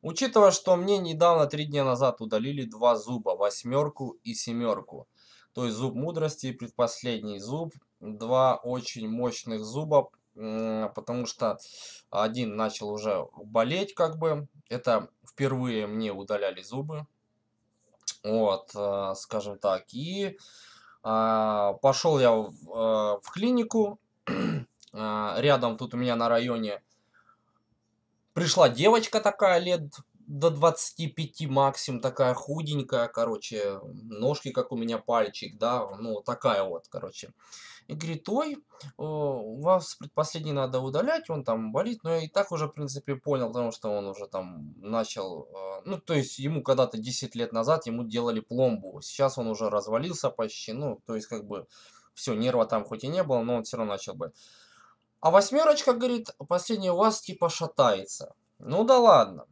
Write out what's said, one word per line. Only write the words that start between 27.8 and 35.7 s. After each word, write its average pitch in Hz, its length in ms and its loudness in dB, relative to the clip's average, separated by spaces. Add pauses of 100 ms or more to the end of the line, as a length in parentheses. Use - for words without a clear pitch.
пришла 160 340 6
девочка 214 520 4
такая 202 380 4
лет 180 240 0 (440)
до 147 240 2
двадцати 160 560 2
пяти 156 400 -6
максимум, 135 560 2
такая 127 320 2
худенькая, 143 760 -2
короче, 107 720 -4 (240)
ножки, 120 460 -2
как 127 220 -2
у 127 40 -4
меня 113 220 -2
пальчик, 110 580 0
да, 113 320 -2 (100)